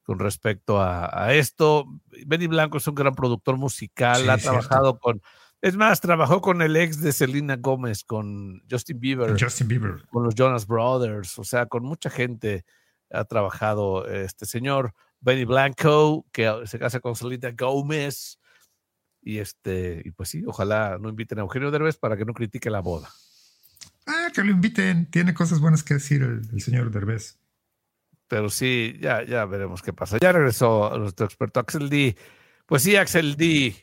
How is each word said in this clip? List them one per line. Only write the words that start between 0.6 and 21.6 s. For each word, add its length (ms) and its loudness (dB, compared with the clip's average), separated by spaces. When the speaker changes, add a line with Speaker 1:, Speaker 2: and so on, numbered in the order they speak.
Speaker 1:
a, 440 -2
a 100 4
esto. 500 2
Betty 220 0
Blanco 320 0
es 80 -4
un 80 -4
gran 180 2
productor 440 0
musical, 640 0
Speaker 2:
Sí, 60 4
Speaker 1:
ha 40 6
Speaker 2:
es 80 2
cierto. 200 2
Speaker 1:
trabajado 360 4
con, 240 -2
es 140 2
más, 260 4
trabajó 400 4
con 220 2
el 120 2
ex 260 2
de 100 2
Selena 460 0
Gómez, 460 -2
con 640 -8
Justin 320 -6
Bieber, 400 0
Speaker 2:
Justin 280 0
Bieber. 420 -2
Speaker 1:
con 140 0
los 100 2
Jonas 320 2
Brothers, 720 -2
o 60 -12
sea, 240 0
con 160 -4
mucha 260 -8
gente 560 -4
ha 120 -4
trabajado 840 -2
este 380 -8
señor 480 -4
Benny 240 2
Blanco, 880 4
que 180 0
se 140 -10
casa 220 -2
con 160 -6
Selena 340 -8
Gómez, 880 -4
y 180 -8
este, 680 -6
y 60 -12
pues 180 -10
sí, 180 -8
ojalá 500 -2
no 120 -10
inviten 280 -8
a 40 -6
Eugenio 300 -4